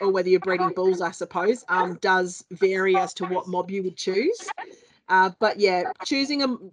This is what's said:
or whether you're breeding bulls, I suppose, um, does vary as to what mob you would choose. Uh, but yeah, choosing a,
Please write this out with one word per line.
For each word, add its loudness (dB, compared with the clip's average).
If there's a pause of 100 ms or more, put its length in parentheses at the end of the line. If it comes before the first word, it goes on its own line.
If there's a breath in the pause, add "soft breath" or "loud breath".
or 2
whether 2
you're 6
breeding 0
bulls, 0
I -2
suppose, -2
um, 0
does 0
vary 2
as 0
to -8
what -4
mob -4
you -4
would -6
choose. -2 (600 loud breath)
Uh, 4
but 0
yeah, 2 (200)
choosing -2
a, -2 (160)